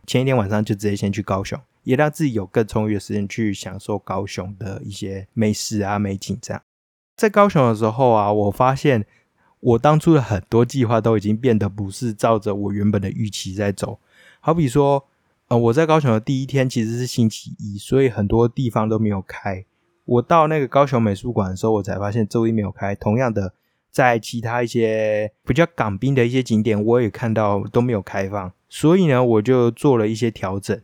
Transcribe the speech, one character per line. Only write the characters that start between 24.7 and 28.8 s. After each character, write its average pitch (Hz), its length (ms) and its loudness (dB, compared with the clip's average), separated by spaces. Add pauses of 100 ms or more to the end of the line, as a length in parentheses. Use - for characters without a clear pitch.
比 - 80 0
较 160 200 4
港 107 240 -2
滨 131 160 0
的 123 120 4
一 120 40 0
些 127 140 0
景 113 180 2
点， 107 200 0
我 117 200 2
也 113 80 0
看 110 240 -4
到 104 380 0
都 120 100 2
没 123 100 0
有 104 100 -2
开 98 280 -6
放。 98 240 -8 (160)
所 156 260 2